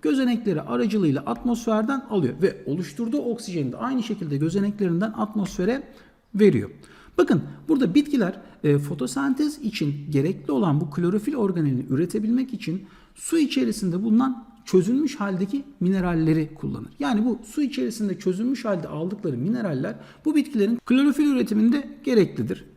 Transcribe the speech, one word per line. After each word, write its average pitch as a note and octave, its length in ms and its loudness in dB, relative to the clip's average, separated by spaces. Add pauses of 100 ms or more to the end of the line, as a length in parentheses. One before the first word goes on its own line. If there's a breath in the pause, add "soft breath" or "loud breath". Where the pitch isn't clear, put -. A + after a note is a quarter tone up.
gözenekleri A#3+ 580 2
aracılığıyla G3+ 600 0
atmosferden A#3 800 -2 (100)
alıyor F3 320 0
ve - 240 0
oluşturduğu A3 520 -4
oksijeni F3 540 -4
de - 40 -10
aynı B3+ 260 -2
şekilde D#3+ 340 -4
gözeneklerinden G3 800 0
atmosfere G#3+ 680 -2 (520 loud breath)
veriyor. F3+ 360 6 (480 loud breath)
Bakın A3+ 240 4 (260 loud breath)
burada B3+ 260 2
bitkiler, C#4 460 2 (240 loud breath)
e, C#3+ 140 4
fotosentez C4+ 800 -2
için D#3 360 -2 (160)
gerekli D3+ 420 0
olan F3+ 280 2
bu E3 100 -4
klorofil G3+ 440 0
organelini E3+ 560 0
üretebilmek G#3+ 640 0
için F#3 280 -6 (320 loud breath)
su - 240 -2
içerisinde G#3+ 640 0
bulunan A#3+ 420 2 (200)
çözülmüş A#3 520 2
haldeki G3+ 480 -4 (160)
mineralleri E3 760 0
kullanır. - 440 -8
Yani A#3+ 260 0
bu A#3+ 200 0
su - 180 -4
içerisinde A3 560 -2
çözülmüş A3 460 -2
halde F#3+ 240 -2
aldıkları D#3+ 480 -4
mineraller F3+ 600 -2 (280 loud breath)
bu D#4 100 0
bitkilerin A#3 520 2
klorofil C#4+ 400 4
üretiminde B3 640 2 (160)
gereklidir. G3+ 600 2 (120)